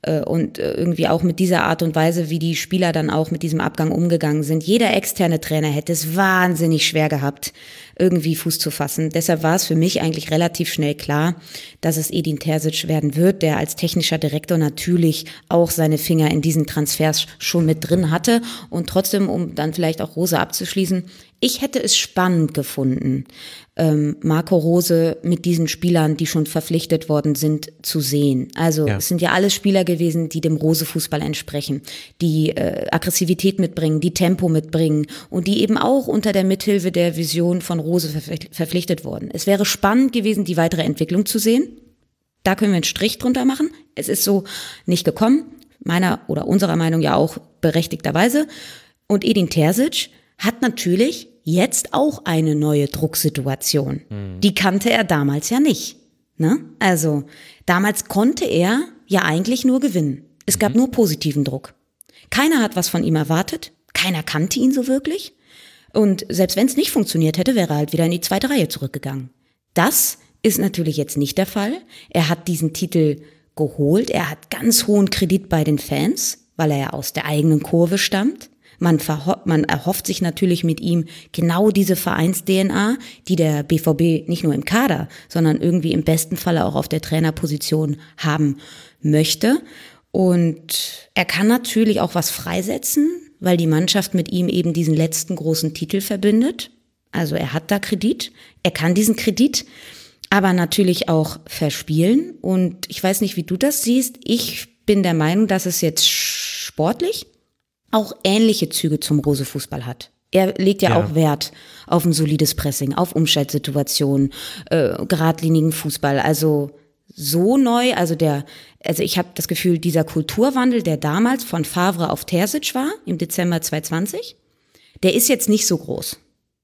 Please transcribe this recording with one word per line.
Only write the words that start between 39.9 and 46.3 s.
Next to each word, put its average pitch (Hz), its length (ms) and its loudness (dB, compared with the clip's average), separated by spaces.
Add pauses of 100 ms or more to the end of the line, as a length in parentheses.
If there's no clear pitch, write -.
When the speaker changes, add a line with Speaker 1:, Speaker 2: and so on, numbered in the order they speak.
Speaker 1:
gewesen, 208 320 0
die 165 140 -2
weitere 165 240 2
Entwicklung 160 440 0
zu - 140 -2
sehen. 233 280 2 (760)
Da 190 100 4
können 202 180 2
wir 185 40 4
einen 165 80 0
Strich - 340 -2
drunter 247 260 -2
machen. 269 260 0 (260)
Es 233 120 -6
ist 196 140 -2
so 196 220 2 (420)
nicht 175 180 0
gekommen, 233 400 2 (380)
meiner 175 460 0
oder 151 180 -2